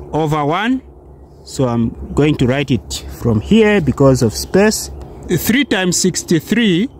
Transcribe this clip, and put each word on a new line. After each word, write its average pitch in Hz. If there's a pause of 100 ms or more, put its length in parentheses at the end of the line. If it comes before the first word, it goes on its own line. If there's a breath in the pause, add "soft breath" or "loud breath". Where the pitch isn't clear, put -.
(120)
over 151
one. 208 (640)
So -
I'm 117
going 143
to 135
write 139
it - (160)
from 110
here 208
because 135
of 107
space. - (380)
Three 226
times 185
sixty-three 196 (120)